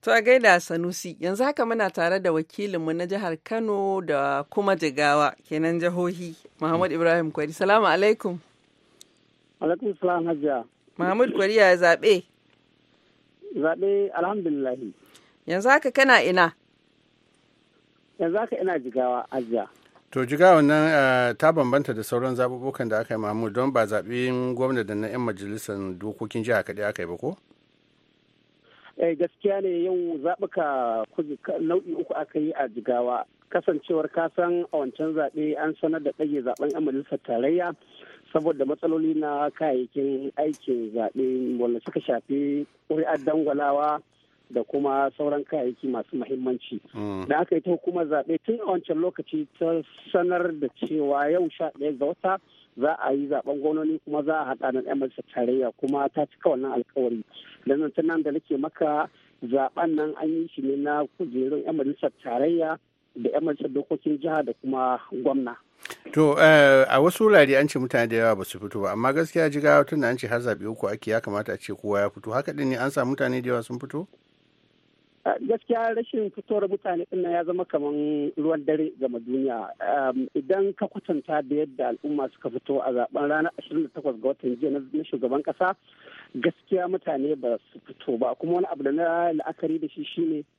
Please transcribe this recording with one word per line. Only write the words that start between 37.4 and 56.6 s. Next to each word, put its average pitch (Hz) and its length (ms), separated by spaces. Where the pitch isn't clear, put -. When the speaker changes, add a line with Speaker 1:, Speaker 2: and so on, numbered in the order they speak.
Speaker 2:
saboda 156 320
matsaloli 160 500
na 147 420
kayayyakin 135 800
aikin 127 560
zaɓe 127 640
wanda 120 220
suka - 200
shafi 143 640
ƙuri'ar 151 340
dangwalawa 147 800
da 120 140
kuma 139 520
sauran 147 280
kayayyaki 127 440
masu 120 280
muhimmanci. 127 640
Speaker 3:
Mm. 101 340
Speaker 2:
Da 147 120
aka 175 140
yi 160 80
ta 180 80
hukumar 175 360
zaɓe 151 380
tun 226 160
a 202 100
wancan 170 300
lokaci 160 460
ta 165 220
sanar 175 480
da 139 160
cewa 143 560
yau 175 180
sha 160 280
ɗaya 139 200
ga 139 80
wata 185 320
za 147 220
a - 140
yi 143 160
zaɓen 139 320
gwamnoni 156 440
kuma 151 180
za 151 180
a 147 40
haɗa 131 180
na 131 80
'yan 143 180
majalisar 131 260
tarayya 123 420
kuma 139 320
ta 147 180
cika - 240
wannan 135 220